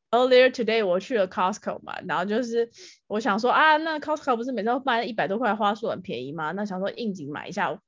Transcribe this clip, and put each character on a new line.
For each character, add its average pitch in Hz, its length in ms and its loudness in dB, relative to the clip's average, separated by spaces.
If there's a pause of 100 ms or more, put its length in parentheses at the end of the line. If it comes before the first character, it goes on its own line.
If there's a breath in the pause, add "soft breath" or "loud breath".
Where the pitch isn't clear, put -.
(100)
earlier 254 400 6
today 226 340 0
我 180 140 2
去 220 200 -2
了 185 100 2
Costco 196 540 -2
嘛， - 260 -12
然 151 80 -2
后 175 80 0
就 208 180 0
是 233 280 -2 (360 loud breath)
我 208 140 -2
想 226 180 2
说 240 120 2
啊， 302 260 6
那 311 240 -2
Costco 302 360 -2
不 226 60 -4
是 262 100 -6
每 214 100 -4
次 214 40 -2
都 254 180 0
卖 240 200 0
一 247 80 -6
百 175 160 -2
多 196 100 -2
块 220 160 0
花 208 200 0
束 220 140 -6
很 113 120 -4
便 131 260 -8
宜 139 60 -10
吗？ 160 200 -4
那 202 120 -4
想 185 160 -6
说 196 100 -4
应 226 220 -6
景 151 180 -10
买 107 160 -10
一 165 60 -12
下， 175 360 -4